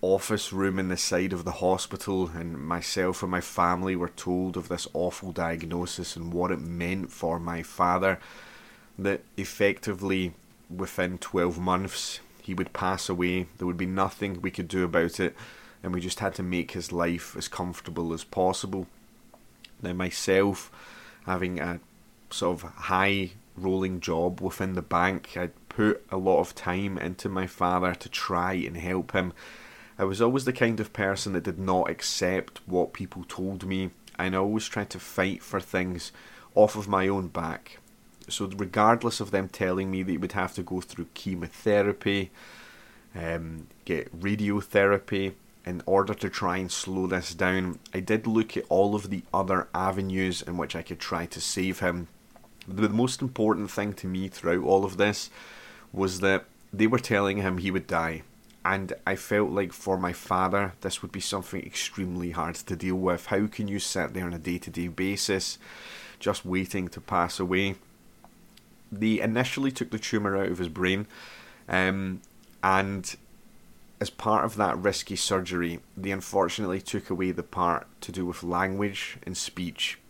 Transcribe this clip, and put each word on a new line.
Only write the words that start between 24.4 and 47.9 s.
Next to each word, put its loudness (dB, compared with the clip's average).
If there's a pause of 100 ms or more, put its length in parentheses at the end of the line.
within -2
the -2
bank, 0
I'd -4 (180)
put 2
a -2
lot 6
of 0
time -2
into -4
my -2
father 2
to -10
try 0
and -4
help -2
him. 2 (640)
I 2
was 2
always 4
the 0
kind 2
of -4
person 0
that 0
did -4
not 2
accept -2
what 2
people -8
told -6
me, -2 (260)
and -2
I 2
always 2
tried -4
to -12
fight -2
for -4
things -4 (440)
off 8
of -6
my 4
own 0
back. -8 (520)
So -4
regardless 2
of -4
them 2
telling 0
me -2
that -2
he 0
would -2
have -2
to -6
go -4
through -10
chemotherapy, 0 (840)
um, -6 (160)
get -4
radiotherapy 2 (320)
in -4
order 4
to -2
try 0
and -2
slow -2
this 0
down, 2 (140)